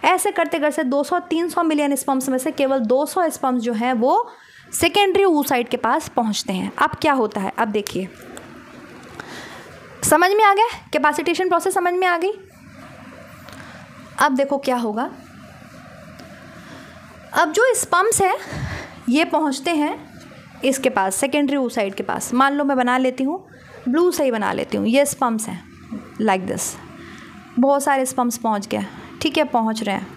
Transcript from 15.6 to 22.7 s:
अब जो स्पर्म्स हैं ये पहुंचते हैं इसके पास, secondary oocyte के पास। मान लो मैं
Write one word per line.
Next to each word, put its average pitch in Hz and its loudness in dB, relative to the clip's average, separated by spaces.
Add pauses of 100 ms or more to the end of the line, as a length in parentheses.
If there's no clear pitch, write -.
अब 311 4
जो 466 4
स्पर्म्स 392 2
हैं 392 2 (720)
ये 302 4
पहुंचते 311 0
हैं 320 -2 (420)
इसके 269 2
पास, 190 0
secondary 285 0
oocyte 226 -2
के 208 -8
पास। - -6
मान 269 4
लो 285 0
मैं 277 2